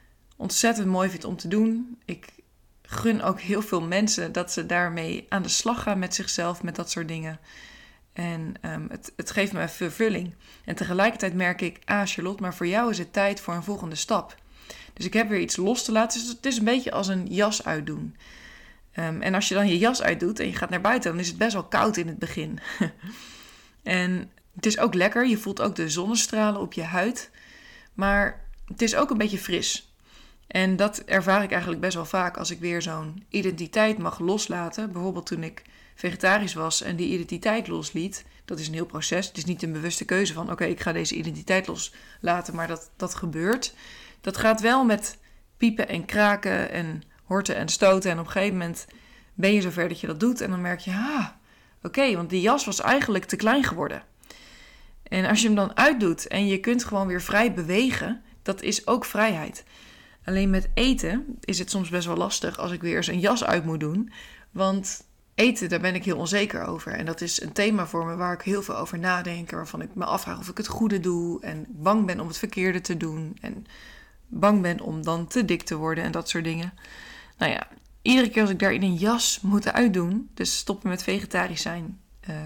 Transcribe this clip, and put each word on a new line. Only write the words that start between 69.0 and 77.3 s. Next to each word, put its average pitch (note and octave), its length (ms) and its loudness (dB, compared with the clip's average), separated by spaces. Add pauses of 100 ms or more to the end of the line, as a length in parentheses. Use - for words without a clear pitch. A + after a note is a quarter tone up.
Waarvan D#3+ 300 -8
ik - 140 -10
me F#3 100 -4
afvraag - 340 -2
of F3+ 100 -12
ik - 80 -12
het G#3+ 100 -4
goede G3+ 320 2
doe. E3+ 420 -2
En D#3 280 -8
bang G3+ 360 2
ben F3+ 140 -2
om E3 80 -4
het D#3+ 100 -8
verkeerde F#3 440 0
te F3+ 160 -4
doen. D#3+ 440 -6
En - 240 -10 (640)
bang G3+ 340 4
ben F3 180 0
om D#3 240 -6
dan E3 240 -2
te A#3+ 180 0
dik E3+ 160 0
te - 140 -6
worden D#3+ 280 -2
en E3 80 -2
dat E3 180 -4
soort E3 140 -2
dingen. E3 300 -4 (640)